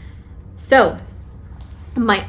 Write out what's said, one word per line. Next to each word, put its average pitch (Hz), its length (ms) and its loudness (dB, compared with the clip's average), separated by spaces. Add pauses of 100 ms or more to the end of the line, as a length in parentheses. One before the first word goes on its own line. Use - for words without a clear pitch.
(540)
So 185 440 4 (960)
my 214 340 4